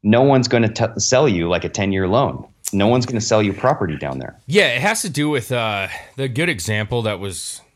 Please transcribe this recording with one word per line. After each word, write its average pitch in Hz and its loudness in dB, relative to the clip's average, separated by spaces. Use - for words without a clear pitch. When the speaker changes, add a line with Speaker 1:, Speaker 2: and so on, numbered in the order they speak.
Speaker 1:
no 113 6
one's 135 4
gonna 117 2
t-, 117 -2
sell 131 2
you, 87 0
like, 87 0
a 87 -4
ten-year 95 0
loan. 117 0
No 98 4
one's 120 4
gonna 117 -4
sell 110 2
you 98 0
property 101 0
down 67 -6
there. 62 -14
Speaker 2:
Yeah, 170 2
it 120 -2
has 214 0
to 185 -6
do 147 -2
with, 131 -2
uh, 107 -2
the 135 -4
good 147 -2
example 107 -2
that 104 -2
was 95 -10